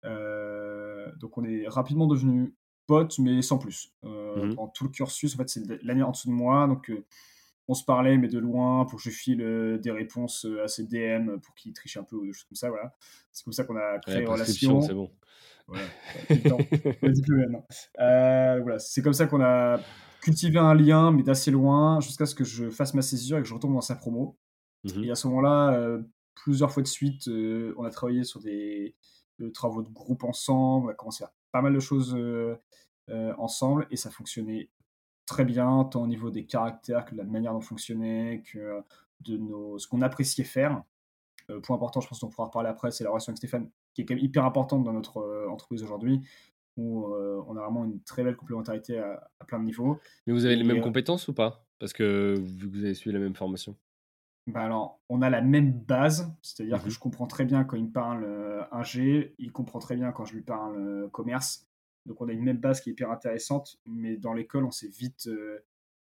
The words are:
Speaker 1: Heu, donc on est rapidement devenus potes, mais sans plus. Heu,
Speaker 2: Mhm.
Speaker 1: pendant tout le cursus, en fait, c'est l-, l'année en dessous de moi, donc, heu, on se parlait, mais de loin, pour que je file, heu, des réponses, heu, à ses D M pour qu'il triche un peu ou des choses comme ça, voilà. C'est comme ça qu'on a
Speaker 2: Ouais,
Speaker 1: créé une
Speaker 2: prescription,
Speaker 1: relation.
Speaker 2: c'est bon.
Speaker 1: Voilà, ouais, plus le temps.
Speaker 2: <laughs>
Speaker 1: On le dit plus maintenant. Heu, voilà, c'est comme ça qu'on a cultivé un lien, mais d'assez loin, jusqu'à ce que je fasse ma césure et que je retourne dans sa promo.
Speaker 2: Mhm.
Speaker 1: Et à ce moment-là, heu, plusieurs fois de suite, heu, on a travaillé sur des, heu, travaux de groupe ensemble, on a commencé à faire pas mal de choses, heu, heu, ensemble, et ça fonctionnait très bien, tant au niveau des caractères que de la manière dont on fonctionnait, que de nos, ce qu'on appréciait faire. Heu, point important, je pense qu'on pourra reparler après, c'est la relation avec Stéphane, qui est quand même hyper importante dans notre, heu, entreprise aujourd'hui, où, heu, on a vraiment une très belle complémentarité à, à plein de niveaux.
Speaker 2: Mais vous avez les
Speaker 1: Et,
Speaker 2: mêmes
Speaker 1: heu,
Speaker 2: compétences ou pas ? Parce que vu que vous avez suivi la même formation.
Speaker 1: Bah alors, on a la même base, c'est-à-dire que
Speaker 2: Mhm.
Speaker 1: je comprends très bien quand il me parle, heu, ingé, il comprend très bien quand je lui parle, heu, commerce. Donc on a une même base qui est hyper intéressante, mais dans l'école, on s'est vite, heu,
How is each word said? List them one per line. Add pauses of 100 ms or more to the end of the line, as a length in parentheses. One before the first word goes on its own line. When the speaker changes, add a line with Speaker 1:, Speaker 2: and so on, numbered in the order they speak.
Speaker 1:
Heu,
donc
on
est
rapidement
devenus (340)
potes,
mais
sans
plus. (120)
Heu,
Speaker 2:
Mhm.
Speaker 1:
pendant
tout
le
cursus,
en
fait,
c'est
l-,
l'année
en
dessous
de
moi,
donc,
heu, (640)
on
se
parlait,
mais
de
loin,
pour
que
je
file,
heu,
des
réponses,
heu,
à
ses
D
M
pour
qu'il
triche
un
peu
ou
des
choses
comme
ça,
voilà. (380)
C'est
comme
ça
qu'on
a
Speaker 2:
Ouais,
Speaker 1:
créé
une
Speaker 2:
prescription,
Speaker 1:
relation.
Speaker 2:
c'est
bon. (560)
Speaker 1:
Voilà, (180)
ouais,
plus
le
temps.
Speaker 2:
<laughs>
Speaker 1:
On
le
dit
plus
maintenant. (340)
Heu,
voilà,
c'est
comme
ça
qu'on
a (360)
cultivé
un
lien,
mais
d'assez
loin,
jusqu'à
ce
que
je
fasse
ma
césure
et
que
je
retourne
dans
sa
promo. (460)
Speaker 2:
Mhm.
Speaker 1:
Et
à
ce
moment-là,
heu, (260)
plusieurs
fois
de
suite,
heu,
on
a
travaillé
sur
des, (460)
heu,
travaux
de
groupe
ensemble,
on
a
commencé
à
faire (160)
pas
mal
de
choses,
heu, (520)
heu,
ensemble,
et
ça
fonctionnait (560)
très
bien,
tant
au
niveau
des
caractères
que
de
la
manière
dont
on
fonctionnait,
que (380)
de
nos,
ce
qu'on
appréciait
faire. (640)
Heu,
point
important,
je
pense
qu'on
pourra
reparler
après,
c'est
la
relation
avec
Stéphane, (240)
qui
est
quand
même
hyper
importante
dans
notre,
heu,
entreprise
aujourd'hui, (560)
où,
heu,
on
a
vraiment
une
très
belle
complémentarité
à,
à
plein
de
niveaux. (260)
Speaker 2:
Mais
vous
avez
les
Speaker 1:
Et,
Speaker 2:
mêmes
Speaker 1:
heu,
Speaker 2:
compétences
ou
pas ? (120)
Parce
que
vu
que
vous
avez
suivi
la
même
formation. (680)
Speaker 1:
Bah
alors,
on
a
la
même
base,
c'est-à-dire
que
Speaker 2:
Mhm.
Speaker 1:
je
comprends
très
bien
quand
il
me
parle,
heu, (100)
ingé,
il
comprend
très
bien
quand
je
lui
parle,
heu,
commerce. (400)
Donc
on
a
une
même
base
qui
est
hyper
intéressante,
mais
dans
l'école,
on
s'est
vite,
heu, (420)